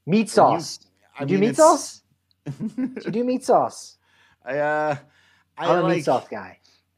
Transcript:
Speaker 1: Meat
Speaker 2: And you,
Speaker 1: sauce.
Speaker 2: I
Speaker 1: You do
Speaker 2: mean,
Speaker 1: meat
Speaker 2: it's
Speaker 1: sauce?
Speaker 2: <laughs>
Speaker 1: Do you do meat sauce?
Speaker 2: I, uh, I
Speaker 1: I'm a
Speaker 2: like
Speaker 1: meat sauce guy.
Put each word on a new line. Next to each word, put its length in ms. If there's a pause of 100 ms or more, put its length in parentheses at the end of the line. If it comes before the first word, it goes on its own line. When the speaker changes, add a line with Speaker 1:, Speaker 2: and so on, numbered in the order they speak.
Speaker 1:
Meat 140
Speaker 2:
And 40
you, 60
Speaker 1:
sauce. 500 (380)
Speaker 2:
I 60
Speaker 1:
You 40
do 60
Speaker 2:
mean, 80
Speaker 1:
meat 80
Speaker 2:
it's 80
Speaker 1:
sauce? 440 (240)
Speaker 2:
<laughs> 200
Speaker 1:
Do 600
you 60
do 120
meat 220
sauce? 520 (480)
Speaker 2:
I, 140
uh, 360 (600)
I 140
Speaker 1:
I'm 80
a 40
Speaker 2:
like 140
Speaker 1:
meat 80
sauce 240
guy. 300 (380)